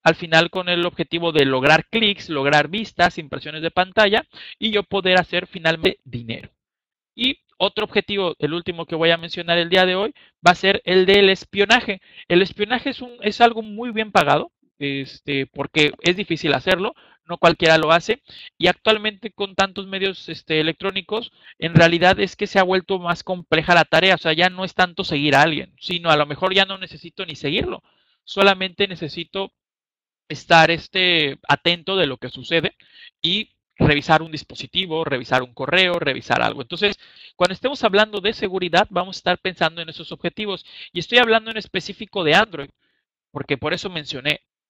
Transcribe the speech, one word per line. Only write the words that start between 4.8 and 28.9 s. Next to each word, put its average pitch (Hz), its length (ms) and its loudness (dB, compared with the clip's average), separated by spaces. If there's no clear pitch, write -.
poder 185 360 0
hacer 175 280 -2
finalmente 165 580 -2
dinero. 117 460 -12
Y 240 260 -4
otro 202 260 -2
objetivo, 196 540 -2
el 151 160 -2
último 170 320 -8
que - 80 -8
voy 165 160 2
a 170 80 2
mencionar 170 400 -4
el 170 100 0
día 185 160 4
de 185 120 0
hoy, 208 180 -4
va 175 60 8
a - 20 2
ser 190 320 2
el 185 180 4
del 196 240 6
espionaje. 196 720 0
El 175 140 4
espionaje 214 500 -2
es 254 120 -10
un, 240 180 -18
es 208 200 -2
algo 233 200 4
muy 220 300 -10
bien 214 200 -6
pagado, 170 400 2
este, 139 680 -6
porque 147 540 0
es 180 160 0
difícil 170 380 -4
hacerlo, 185 400 -2
no 170 100 -10
cualquiera 165 400 4
lo 156 160 2
hace, 170 300 0
y - 120 0
actualmente 214 640 -2
con 196 240 -8
tantos 196 320 -2
medios, 190 420 -6
este, 156 300 -4
electrónicos, 185 720 -6
en 170 160 -2
realidad 170 440 6
es 196 180 -4
que 208 100 -6
se 196 120 -2
ha 190 40 8
vuelto 185 360 -2
más 170 260 -6
compleja 175 500 0
la 165 100 6
tarea, 180 300 4
o 165 40 0
sea, 160 140 -2
ya 170 160 2
no 185 160 -8
es 180 80 -8
tanto 180 320 -2
seguir 147 300 0
a 139 80 8
alguien, 151 360 -2
sino 170 300 -6
a 151 80 4
lo 147 80 2
mejor 165 300 -4
ya 196 100 4
no 190 140 -8
necesito 175 480 -16
ni 156 80 -14
seguirlo, 170 480 -4
solamente 190 640 0
necesito 175 640 -10